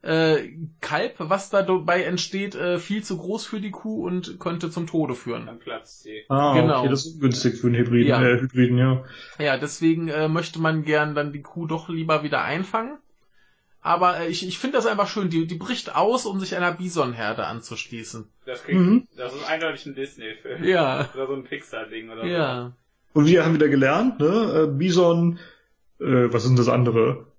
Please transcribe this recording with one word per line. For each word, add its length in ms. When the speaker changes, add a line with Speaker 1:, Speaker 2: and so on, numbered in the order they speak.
Speaker 1:
äh, 480
Kalb, 380
was 300
dabei 540
entsteht, 520
äh, 220
viel 280
zu 120
groß 280
für 160
die 100
Kuh 340
und 320
könnte 320
zum 160
Tode 300
führen. 300
Speaker 2:
Dann 140
platzt 440
sie. 240
Speaker 3:
Ah, 320
Speaker 1:
Genau. 220
Speaker 3:
okay, 80
das 160
ist 100
ungünstig 460
für 60
einen 100
Hybriden, 320
Speaker 1:
Ja. 120
Speaker 3:
äh, 200
Hybriden, 360
ja. 280
Speaker 1:
Ja, 160
deswegen, 540
äh, 180
möchte 320
man 240
gern 320
dann 160
die 100
Kuh 260
doch 200
lieber 340
wieder 220
einfangen. 540
Aber, 380
äh, 80
ich, 180
ich 140
finde 160
das 120
einfach 200
schön, 220
die, 180
die 80
bricht 400
aus, 300
um 160
sich 160
einer 160
Bisonherde 760
anzuschließen. 800
Speaker 2:
Das 200
klingt, 160
Speaker 3:
Mhm. 340
Speaker 2:
das 180
ist 140
eindeutig 380
ein 100
Disney-Film. 680
Speaker 1:
Ja. 480
Speaker 2:
Oder 140
so 60
ein 120
Pixar-Ding 640
oder 140
so. 40
Speaker 1:
Ja. 460
Speaker 3:
Und 120
wir 200
haben 80
wieder 160
gelernt, 500
ne, 440
äh, 40
Bison, 680
äh, 40
was 100
sind 160
das 80
andere? 600